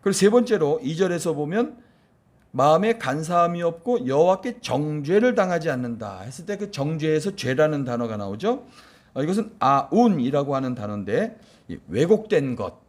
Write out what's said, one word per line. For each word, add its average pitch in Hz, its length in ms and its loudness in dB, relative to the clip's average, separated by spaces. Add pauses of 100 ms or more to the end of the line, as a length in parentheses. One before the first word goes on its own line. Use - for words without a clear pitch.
그리고 196 120 0
세 190 160 6
번째로 208 520 2
이 139 140 -4
절에서 170 380 0
보면 170 500 -4 (680)
마음에 165 460 4
간사함이 170 640 0
없고 170 460 -2
여호와께 180 540 2
정죄를 151 760 0
당하지 175 340 0
않는다 113 520 -6
했을 127 240 -14
때 202 120 -8
그 202 140 -8
정죄에서 156 640 -2
죄라는 143 480 0
단어가 120 320 -4
나오죠. 107 500 -4 (480)
어, 135 80 -4
이것은 190 380 -2
아운이라고 139 960 2
하는 131 180 -2
단어인데 104 640 -4 (300)
이 85 100 -10 (120)
왜곡된 143 680 2
것 98 340 -8